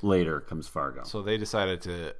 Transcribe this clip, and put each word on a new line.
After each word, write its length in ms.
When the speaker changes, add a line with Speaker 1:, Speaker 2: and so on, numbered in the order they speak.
Speaker 1:
later 380
comes 280
Fargo. 360
Speaker 2:
So 160
they 160
decided 460
to 380